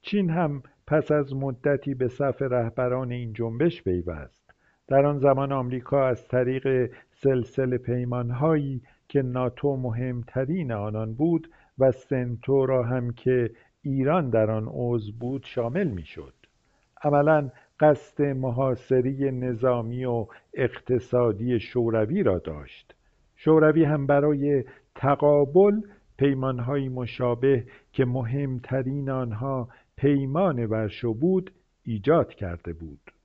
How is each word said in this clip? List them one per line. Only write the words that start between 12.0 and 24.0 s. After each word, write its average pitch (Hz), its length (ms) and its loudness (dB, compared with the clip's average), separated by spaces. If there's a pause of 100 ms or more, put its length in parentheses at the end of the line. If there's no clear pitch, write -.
را 131 160 2
هم 120 300 -2
که 123 380 0 (320)
ایران 139 480 0
در 110 200 2
آن 110 180 -2
عضو 120 520 -4
بود 123 240 -6
شامل 131 440 -4
می‌شد. 80 460 -10 (680)
عملاً 147 480 2 (300)
قصد 151 420 4
محاصره 131 1080 0
نظامی 123 720 -2
و 117 220 -2 (280)
اقتصادی 123 1080 0
شوروی 117 600 0
را 98 160 2
داشت. 76 560 -12 (420)
شوروی 156 480 4
هم 143 220 0